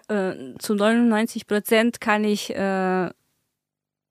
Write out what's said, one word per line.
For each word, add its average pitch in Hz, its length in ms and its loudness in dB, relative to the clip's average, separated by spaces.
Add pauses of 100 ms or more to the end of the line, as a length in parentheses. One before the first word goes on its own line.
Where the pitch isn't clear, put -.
äh, 185 500 -4
zu - 160 -2
neunundneunzig 226 720 2
Prozent 220 540 2
kann 214 240 0
ich, 208 300 -2
äh, 185 560 0 (1000)